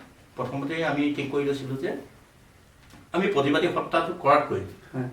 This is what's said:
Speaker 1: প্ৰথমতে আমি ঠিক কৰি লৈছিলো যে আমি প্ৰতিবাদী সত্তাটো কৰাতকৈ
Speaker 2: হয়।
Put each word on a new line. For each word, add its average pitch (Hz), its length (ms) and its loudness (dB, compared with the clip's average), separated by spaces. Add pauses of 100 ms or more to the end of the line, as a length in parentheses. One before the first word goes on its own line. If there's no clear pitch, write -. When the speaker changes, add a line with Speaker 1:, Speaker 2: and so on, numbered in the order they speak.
(380)
Speaker 1:
প্ৰথমতে 139 480 -4
আমি 143 300 2
ঠিক 139 200 -4
কৰি 143 80 2
লৈছিলো 131 320 -2
যে 123 160 -4 (1200)
আমি 190 140 2
প্ৰতিবাদী 147 400 4
সত্তাটো 165 460 0 (100)
কৰাতকৈ 143 360 4 (340)
Speaker 2:
হয়। 127 200 -4